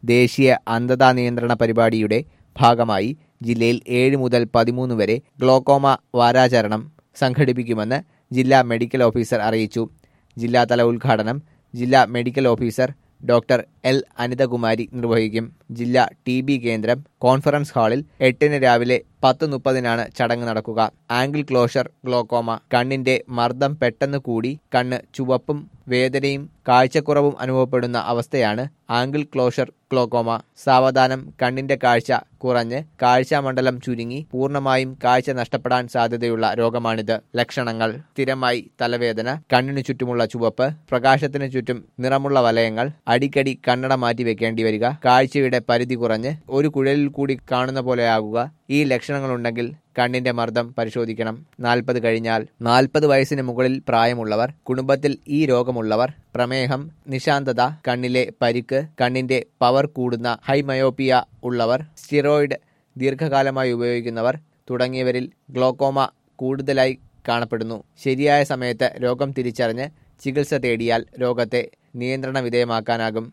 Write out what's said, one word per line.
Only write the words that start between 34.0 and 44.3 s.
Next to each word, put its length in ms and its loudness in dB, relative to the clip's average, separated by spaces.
പൂർണ്ണമായും 680 -2
കാഴ്ച 340 0
നഷ്ടപ്പെടാൻ 560 -2
സാധ്യതയുള്ള 680 -2
രോഗമാണിത്. 600 0
ലക്ഷണങ്ങൾ: 540 -2
സ്ഥിരമായി 580 -2
തലവേദന, 520 -2
കണ്ണിനു 320 0
ചുറ്റുമുള്ള 440 -2
ചുവപ്പ്, 420 -2
പ്രകാശത്തിനു 640 0
ചുറ്റും 300 -4
നിറമുള്ള 420 0
വലയങ്ങൾ, 460 2
അടിക്കടി 540 0
കണ്ണട 340 0
മാറ്റി 280 -2
വെക്കേണ്ടി 400 -2